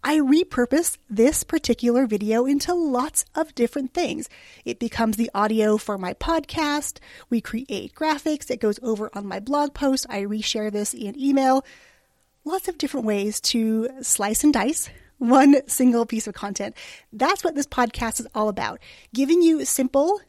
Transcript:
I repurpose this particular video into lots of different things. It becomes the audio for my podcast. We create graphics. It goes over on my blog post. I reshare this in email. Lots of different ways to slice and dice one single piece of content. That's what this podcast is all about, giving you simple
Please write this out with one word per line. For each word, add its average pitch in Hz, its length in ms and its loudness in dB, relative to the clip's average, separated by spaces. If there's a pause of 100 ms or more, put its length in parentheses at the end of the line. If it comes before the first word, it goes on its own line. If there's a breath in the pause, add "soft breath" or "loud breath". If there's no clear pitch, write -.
I 302 140 2
repurpose 285 760 2 (120)
this 226 340 2
particular 247 640 0
video 214 380 0
into 285 280 0
lots 294 520 -2 (100)
of 311 200 -4
different 254 380 -2
things. - 360 -4 (340 loud breath)
It - 160 -8
becomes 226 380 -2
the 226 180 0
audio 214 420 2
for 208 200 -6
my 185 160 -6
podcast. 302 880 -4 (300 loud breath)
We 233 120 0
create - 520 -10
graphics. 311 560 -4
It - 120 -4
goes 208 200 -2
over 220 320 -6
on 202 140 -10
my 190 140 -8
blog 285 320 -2
post. 269 360 -2
I 202 120 -6
reshare 214 500 -4
this 208 220 -4
in 240 260 -10
email. 269 460 2 (800 soft breath)
Lots 381 240 -6
of 330 80 -10
different 269 280 -4
ways 208 360 -2
to 220 480 0 (120)
slice 220 440 -2
and 294 80 6
dice 254 360 -2 (300 soft breath)
one 262 360 8 (140)
single 233 360 2
piece 220 220 -6
of 202 60 -10
content. 202 420 -8 (380 loud breath)
That's 302 320 0
what 320 100 0
this 277 120 -2
podcast 233 520 -2
is 220 160 -10
all 214 140 0
about, - 320 -6 (320 loud breath)
giving 277 280 4
you 320 220 6
simple 285 640 2